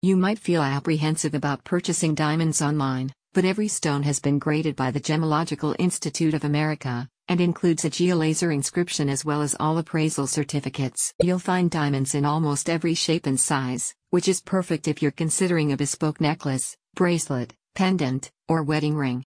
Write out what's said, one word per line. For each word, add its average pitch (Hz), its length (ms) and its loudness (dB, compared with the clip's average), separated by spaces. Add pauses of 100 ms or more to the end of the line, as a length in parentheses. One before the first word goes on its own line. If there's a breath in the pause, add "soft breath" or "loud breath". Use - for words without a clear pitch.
You 190 160 2
might 196 220 2
feel 170 240 0
apprehensive 151 720 0
about 143 300 -2
purchasing 175 500 0
diamonds 156 480 2
online, 135 500 0 (220)
but 190 100 4
every 202 240 0
stone 143 360 -2
has 143 140 0
been 143 200 2
graded 151 380 0
by 131 140 0
the 135 120 -4
Gemological 156 760 0
Institute 170 540 0
of 151 120 -2
America, 147 600 -2 (220)
and 180 140 0
includes 175 420 2
a 156 60 2
geolaser 165 640 2
inscription 147 560 0
as 139 160 -2
well 147 160 0
as 147 180 0
all 156 160 2
appraisal 156 500 0
certificates. 139 920 -4
You'll 180 180 2
find 180 320 0
diamonds 143 440 0
in 143 100 2
almost 147 460 0
every 165 240 0
shape 170 320 -2
and 135 120 0
size, 127 560 -2 (160)
which 180 180 2
is 185 120 2
perfect 180 480 -2
if 147 140 -2
you're 147 80 2
considering 160 600 0
a 139 60 0
bespoke 147 460 -2
necklace, 147 520 -2 (200)
bracelet, 156 580 0 (220)
pendant, 160 560 0 (180)
or 160 140 2
wedding 151 320 0
ring. 131 280 -2 (120)